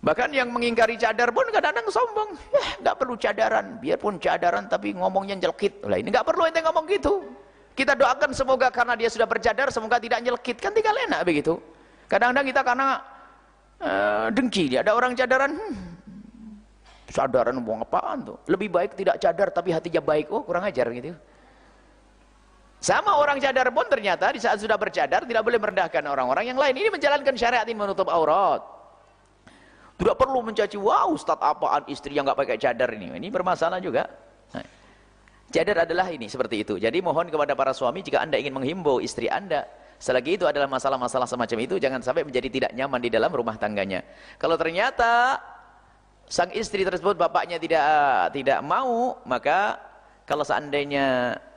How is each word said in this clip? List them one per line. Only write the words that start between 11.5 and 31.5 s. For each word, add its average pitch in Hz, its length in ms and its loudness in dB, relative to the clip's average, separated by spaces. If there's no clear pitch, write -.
Kadang-kadang 254 400 2
kita 262 160 0
karena, 254 400 0
eh, 208 480 0
dengki, 196 480 0
ada 208 160 2
orang 247 240 2
cadaran, 262 400 2
"Hmm, 403 160 -8
cadaran 131 480 0
mau 110 240 -4
apaan 240 400 -4
tuh? 107 240 -14
Lebih 196 240 -2
baik 185 240 0
tidak - 240 0
cadar 180 320 0
tapi 170 240 -2
hatinya 165 240 -2
baik." 151 320 0
Oh, 214 160 -4
kurang 175 240 -4
ajar 123 240 0
gitu. 151 240 -12
Sama 302 400 2
orang 285 240 2
cadar 262 320 4
pun - 160 2
ternyata 202 400 2
di - 80 -6
saat 208 240 0
sudah 208 160 0
bercadar 180 480 0
tidak 220 160 0
boleh 233 160 2
merendahkan 185 480 0
orang-orang 139 480 0
yang 254 80 -2
lain. 262 160 2
Ini 415 160 0
menjalankan 277 400 2
syariat, 233 320 2
ini 233 80 -4
menutup 196 320 -2
aurat. 160 560 4
Tidak 185 160 4
perlu 262 320 2
mencaci, 208 320 -2
"Wah, 269 320 4
ustadz - 320 -2
apaan 147 480 0